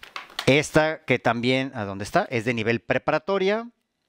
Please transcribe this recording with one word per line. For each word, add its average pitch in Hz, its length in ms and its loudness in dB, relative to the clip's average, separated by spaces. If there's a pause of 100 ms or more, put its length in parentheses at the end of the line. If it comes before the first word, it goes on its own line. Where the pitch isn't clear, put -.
(460)
Esta 156 600 2
que 127 140 2
también, 127 540 0
¿a 110 120 -6
dónde 98 180 -8
está? 175 260 0
Es 117 140 -2
de 123 100 0
nivel 117 280 0
preparatoria, 196 880 -2 (400)